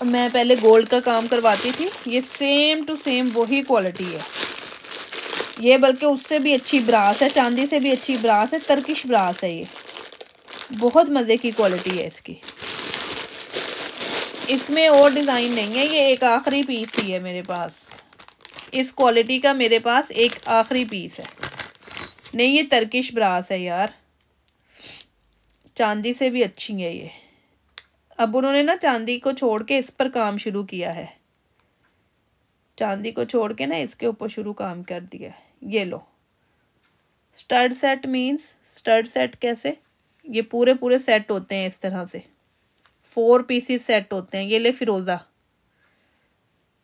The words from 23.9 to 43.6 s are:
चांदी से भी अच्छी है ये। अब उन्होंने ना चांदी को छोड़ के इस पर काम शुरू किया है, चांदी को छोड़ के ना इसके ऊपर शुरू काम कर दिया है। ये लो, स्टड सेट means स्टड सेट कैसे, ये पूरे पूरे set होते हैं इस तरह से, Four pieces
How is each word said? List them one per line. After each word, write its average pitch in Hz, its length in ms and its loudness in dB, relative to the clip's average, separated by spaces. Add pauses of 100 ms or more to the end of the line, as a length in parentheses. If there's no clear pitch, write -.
चांदी 214 360 0
से 254 160 0
भी 247 140 0
अच्छी 202 300 -6
है 180 220 -6
ये। - 160 -14 (1080)
अब 226 160 0
उन्होंने 277 280 2
ना 330 140 2
चांदी 240 420 0
को 269 140 -2
छोड़ 226 300 -2
के 269 140 -2
इस 254 120 -4
पर 262 200 -2
काम 214 280 -2
शुरू 202 260 -6
किया 175 280 -8
है, 165 160 -12 (1700)
चांदी 208 340 -4
को 240 140 -6
छोड़ 220 280 -2
के 254 120 -6
ना 311 120 -4
इसके 240 300 -6
ऊपर 220 220 -6
शुरू 208 260 -8
काम 180 280 -8
कर 180 180 -12
दिया 185 280 -16
है। - 180 -20 (180)
ये 202 200 -2
लो, - 160 -10 (1300)
स्टड 247 380 0
सेट 269 340 -2
means 262 360 -2 (240)
स्टड 226 400 0
सेट 254 280 -2
कैसे, 240 420 -4 (480)
ये 226 180 -4
पूरे 240 300 4
पूरे 254 260 2
set 220 320 0
होते 196 240 -4
हैं 190 120 -4
इस 185 140 -10
तरह 185 240 -6
से, - 180 -14 (920)
Four 240 260 6
pieces 247 420 -2